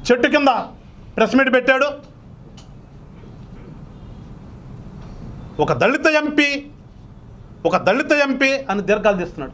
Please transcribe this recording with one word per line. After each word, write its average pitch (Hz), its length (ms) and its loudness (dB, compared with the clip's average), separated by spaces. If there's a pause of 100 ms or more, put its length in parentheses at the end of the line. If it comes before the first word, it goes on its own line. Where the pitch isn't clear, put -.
(100)
చెట్టు 254 180 4
కింద 285 200 4 (680)
ప్రెస్ 226 200 2
మీట్ 262 180 4
పెట్టాడు, 262 320 4 (3750)
ఒక 143 100 2
దళిత 277 340 2
ఎంపీ, 294 600 2 (1000)
ఒక 160 100 2
దళిత 262 360 2
ఎంపీ 269 400 2 (180)
అని 196 120 -2
దీర్ఘాలు 208 340 2
తీస్తున్నాడు. 156 380 -8